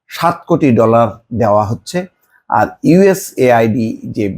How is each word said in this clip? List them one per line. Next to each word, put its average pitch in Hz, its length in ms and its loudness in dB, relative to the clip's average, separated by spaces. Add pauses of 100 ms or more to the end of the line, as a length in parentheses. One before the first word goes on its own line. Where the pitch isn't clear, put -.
সাত 170 280 -4 (100)
কোটি 160 240 0
ডলার 113 360 2 (260)
দেওয়া 107 320 0
হচ্ছে, 113 320 -8 (520)
আর 107 180 0 (160)
ইউএসএআইডি 127 1040 2 (160)
যে 117 220 -6 (120)